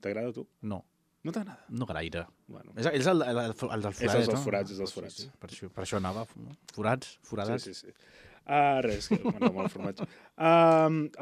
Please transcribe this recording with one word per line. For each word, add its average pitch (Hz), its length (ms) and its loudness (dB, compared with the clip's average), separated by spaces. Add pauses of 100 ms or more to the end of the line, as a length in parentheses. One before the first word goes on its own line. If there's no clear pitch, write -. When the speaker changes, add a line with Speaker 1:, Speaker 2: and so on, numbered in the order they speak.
Speaker 1:
T'agrada 107 300 -4
a - 20 -14
tu? 120 140 -12 (180)
Speaker 2:
No. 98 160 -6 (440)
Speaker 1:
No 165 80 -6
t'agrada? 202 400 -10
Speaker 2:
No 120 160 -4
gaire. 82 380 -6 (180)
Speaker 1:
Bueno. - 320 -20
Speaker 2:
És, 117 80 -4
és 147 240 0
el, 170 160 4
el, 120 160 0
el, 113 120 -4 (200)
el 104 140 -4
dels 98 140 -6
Speaker 1:
És 110 120 2
els 117 140 2
Speaker 2:
forats, - 20 0
Speaker 1:
dels 110 80 0
Speaker 2:
no? - 80 -4
Speaker 1:
forats, 101 300 -2
és 95 60 -6
dels 95 100 -6
Speaker 2:
Sí, - 80 -10
Speaker 1:
forats. 82 240 -12
Speaker 2:
sí, 135 60 -16 (120)
per - 80 -16
això, - 240 -14
per 95 120 -8
això 107 120 -4
anava, 98 280 -4 (120)
no? - 160 -16 (220)
Forats, 113 400 -2 (100)
forades. 110 400 -4
Speaker 1:
Sí, 95 80 -12
sí, - 160 -18
sí. - 320 -20 (240)
Ah, 143 400 4
res, 104 240 -2
que 208 140 4
m'agrada 214 260 2
molt 190 160 -2
el - 80 -2
formatge. 196 320 -6 (200)
<laughs> - 260 2
Am, 160 480 8 (220)